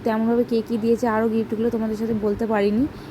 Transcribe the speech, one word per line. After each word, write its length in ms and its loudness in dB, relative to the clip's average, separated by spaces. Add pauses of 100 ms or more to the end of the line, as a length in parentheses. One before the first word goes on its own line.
তেমনভাবে 400 2
কে 180 0
কী 160 -4
দিয়েছে 300 2
আরও 220 2
গিফটগুলো 400 0
তোমাদের 280 -2
সাথে 240 -2
বলতে 240 0
পারিনি, 380 2 (280)